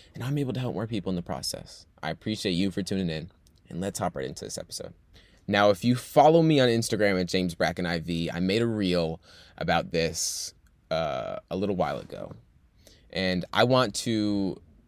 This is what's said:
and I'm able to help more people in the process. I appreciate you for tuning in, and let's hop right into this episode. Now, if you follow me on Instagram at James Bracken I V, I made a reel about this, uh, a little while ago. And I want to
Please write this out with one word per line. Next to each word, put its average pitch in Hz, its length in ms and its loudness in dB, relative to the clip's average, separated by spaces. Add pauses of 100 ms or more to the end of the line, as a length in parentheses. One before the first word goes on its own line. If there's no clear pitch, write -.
(140)
and 117 100 -10
I'm 139 140 -4
able 135 160 -2
to 127 60 -6
help 123 160 -4
more 107 120 -4
people 107 220 -4
in 92 60 -2
the 87 80 -2
process. - 600 -10 (160)
I 78 100 -4
appreciate 104 420 -2
you 92 180 2
for 101 100 -4
tuning 95 280 -2
in, 78 220 -6 (360)
and 85 140 -8
let's - 180 -6
hop 90 160 -2
right 67 100 -6
into - 200 -10
this - 120 -10
episode. - 360 -12 (540)
Now, 104 220 6
if 98 140 2
you 123 120 2
follow 151 460 6
me 156 200 6
on 127 80 6
Instagram 104 500 2
at 90 80 0
James 92 280 0
Bracken 87 300 -2
I 85 140 -2
V, 82 320 -2
I 85 80 -6
made 95 220 2
a 120 60 2
reel 87 520 0 (380)
about 85 340 0
this, - 640 -2 (360)
uh, 67 480 -4 (140)
a 90 60 -4
little 98 180 -2
while 73 220 -2
ago. 50 340 -12 (800)
And 92 420 0
I 110 140 4
want 127 300 2
to 104 680 -2 (260)